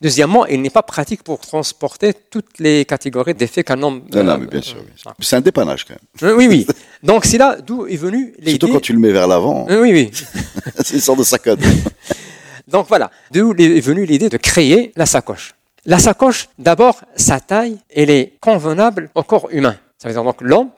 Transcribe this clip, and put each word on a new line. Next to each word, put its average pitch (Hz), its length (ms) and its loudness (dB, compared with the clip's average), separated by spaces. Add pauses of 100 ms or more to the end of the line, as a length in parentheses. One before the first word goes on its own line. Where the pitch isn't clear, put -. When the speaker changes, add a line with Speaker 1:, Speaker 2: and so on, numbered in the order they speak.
Speaker 1:
Deuxièmement, 151 460 2
il 135 160 -2
n'est 135 80 -4
pas 220 120 2
pratique - 400 -8
pour 151 160 -10
transporter - 760 -6 (160)
toutes - 280 -14
les 151 280 0
catégories 127 480 -6
d'effets 120 280 -4
qu'un 135 200 -4
homme, 135 200 -6 (100)
Speaker 2:
Non, 101 120 2
non, 87 80 2
Speaker 1:
euh, 71 60 -2
Speaker 2:
mais 62 80 -10
bien 71 160 -8
sûr, 58 160 -16
Speaker 1:
euh, 55 40 -20
Speaker 2:
bien - 140 -20
sûr. - 80 -20
Speaker 1:
voilà. - 160 -20
Speaker 2:
C'est - 160 -2
un 131 60 0
dépannage, 104 440 -2
quand - 80 -20 (280)
même. 208 140 2
Speaker 1:
Oui, 247 100 6
oui, 165 200 4
oui. - 100 -4 (260)
Donc, 196 240 2
c'est 220 100 0
là 262 240 4
d'où 214 260 -10
est 185 100 -8
venue 214 420 -6
l'idée. 156 140 -4
Speaker 2:
Surtout 143 200 0
quand - 80 2
tu - 140 -4
le 113 40 2
mets 110 140 4
vers 92 160 4
l'avant. 92 400 0
Speaker 1:
Oui, 220 240 4
oui. 127 180 2 (360)
Speaker 2:
<laughs> - 360 -10
C'est - 120 -6
une 143 60 0
sorte 131 180 0
de 120 60 2
sac - 220 -2
à 107 100 2
dos. - 100 -2 (520)
Speaker 1:
<laughs> - 500 -20
Donc, 185 200 0
voilà. 160 220 0 (200)
D'où 208 280 2
est 165 220 4
venue 156 260 -2
l'idée 143 220 0
de 117 80 -4
créer 175 600 2
la 160 100 0
sacoche. - 480 -4 (320)
La 175 120 2
sacoche, 220 500 0 (100)
d'abord, 170 420 2 (160)
sa 135 240 0
taille, 220 380 -4 (160)
elle 147 160 2
est 139 300 2
convenable 185 760 0
au 160 80 -2
corps - 280 -2
humain. 135 260 0 (220)
Ça 120 100 -12
veut 113 60 -8
dire 117 100 -4
donc 123 160 -4
l'homme 196 380 0